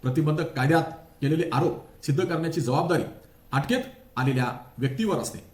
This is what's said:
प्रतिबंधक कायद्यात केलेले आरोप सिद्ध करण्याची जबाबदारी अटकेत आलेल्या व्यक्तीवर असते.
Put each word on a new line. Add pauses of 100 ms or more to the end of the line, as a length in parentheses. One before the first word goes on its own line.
प्रतिबंधक
कायद्यात (360)
केलेले
आरोप
सिद्ध
करण्याची
जबाबदारी (500)
अटकेत (340)
आलेल्या (320)
व्यक्तीवर
असते. (160)